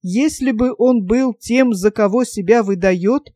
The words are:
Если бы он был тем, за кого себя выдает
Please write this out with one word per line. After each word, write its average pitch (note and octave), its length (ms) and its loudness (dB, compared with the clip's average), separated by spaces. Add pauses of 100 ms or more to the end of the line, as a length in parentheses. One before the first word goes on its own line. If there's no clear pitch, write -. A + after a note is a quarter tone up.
Если C4 500 -2
бы B3 240 -2
он A#3+ 280 2
был B3 280 0
тем, B3 400 0
за G3 180 0
кого G#3+ 340 0
себя G#3+ 380 0
выдает G3 720 -2